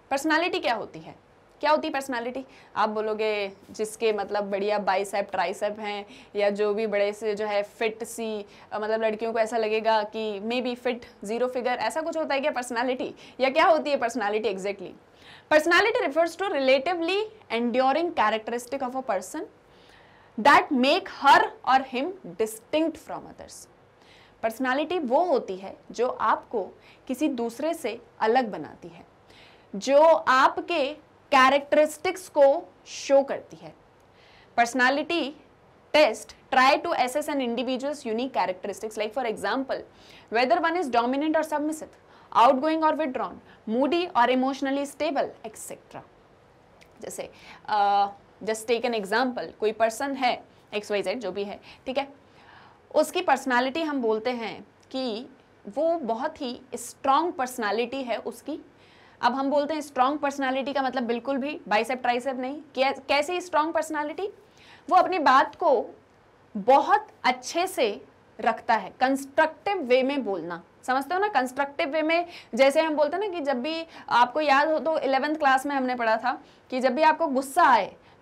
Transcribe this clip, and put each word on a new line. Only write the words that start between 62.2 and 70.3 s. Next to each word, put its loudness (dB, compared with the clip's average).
नहीं। -8
कै-, 0
कैसी 0
स्ट्रॉन्ग 0
पर्सनालिटी? -4
वो 4
अपनी 4
बात 4
को 2
बहुत 4
अच्छे -2
से -2
रखता 0
है, -4
कंस्ट्रक्टिव 0
वे 4
में -2
बोलना, -6